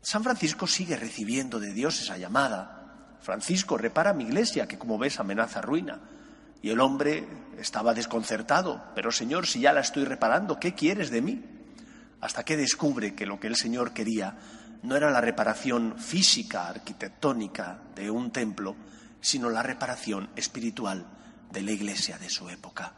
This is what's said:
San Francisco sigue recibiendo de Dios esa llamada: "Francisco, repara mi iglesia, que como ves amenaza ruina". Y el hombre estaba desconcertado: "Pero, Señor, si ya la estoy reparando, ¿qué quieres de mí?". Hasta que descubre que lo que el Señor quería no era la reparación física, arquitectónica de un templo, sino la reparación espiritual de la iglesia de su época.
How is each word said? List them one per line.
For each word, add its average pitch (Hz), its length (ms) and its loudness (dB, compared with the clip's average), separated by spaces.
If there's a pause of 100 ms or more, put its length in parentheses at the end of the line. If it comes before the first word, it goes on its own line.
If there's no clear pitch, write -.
San 214 220 0
Francisco 190 440 0
sigue 175 280 2
recibiendo 117 640 -2
de 101 140 -6
Dios 135 260 0
esa 95 180 -4
llamada: 101 1040 -2
"Francisco, 151 540 0
repara 120 380 4
mi 127 120 -2
iglesia, 139 420 2
que - 100 -10
como 113 220 -2
ves 135 200 0
amenaza 104 420 0
ruina". 160 380 -2 (640)
Y 104 80 -2
el 113 100 2
hombre 139 480 4 (300)
estaba 113 360 2
desconcertado: 117 880 0 (140)
"Pero, 110 160 0
Señor, 151 340 0
si - 140 0
ya 143 140 8
la 143 80 6
estoy 139 240 0
reparando, 139 520 2
¿qué 175 160 0
quieres 170 360 2
de 117 120 2
mí?". 226 220 -2 (760)
Hasta - 220 -4
que 156 120 2
descubre 123 580 2
que 98 120 -4
lo 98 160 -4
que 107 60 -4
el 113 100 0
Señor 120 340 0
quería 107 460 -2 (460)
no 131 120 0
era 147 160 6
la 127 80 6
reparación 117 800 2
física, 113 680 2
arquitectónica 101 1120 -4 (140)
de 104 140 -6
un 117 220 -2
templo, 104 460 -4 (420)
sino 123 300 0
la 113 140 0
reparación 123 720 -4
espiritual 110 680 -4 (460)
de 98 100 -6
la 101 100 -2
iglesia 101 460 -4
de 92 120 -12
su 90 200 -6
época. - 480 -12